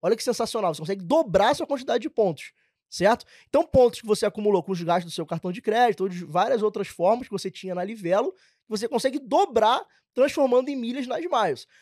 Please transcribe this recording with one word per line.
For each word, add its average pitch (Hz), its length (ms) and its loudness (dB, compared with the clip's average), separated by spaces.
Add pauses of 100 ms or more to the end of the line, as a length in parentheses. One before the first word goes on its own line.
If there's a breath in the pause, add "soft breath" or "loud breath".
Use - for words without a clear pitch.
Olha 196 160 0
que - 60 -6
sensacional, 220 520 -2
você - 60 -14
consegue 190 220 -6
dobrar 226 520 4
sua 302 120 -6
quantidade 254 360 -2
de 311 80 -8
pontos, 190 420 -2 (360)
certo? 208 360 0 (240 soft breath)
Então 311 160 2
pontos 247 360 4
que 233 60 -16
você 214 200 0
acumulou 208 360 0
com 190 100 -6
os 175 100 -4
gastos 175 300 -2
do - 20 -12
seu 160 120 -6
cartão 170 240 -6
de 180 100 -8
crédito 220 420 2
ou 196 60 0
de 175 160 -10
várias 202 380 0
outras 208 260 -2
formas 214 380 0
que - 60 -18
você 190 180 -8
tinha 185 240 -10
na 180 80 -4
Livelo, 208 500 -2 (360 soft breath)
você 214 200 -6
consegue 269 300 -2
dobrar 269 640 2 (300)
transformando 262 540 2
em 285 80 -6
milhas 247 300 -6
na 254 140 -4
Smiles. 254 460 -2 (160 soft breath)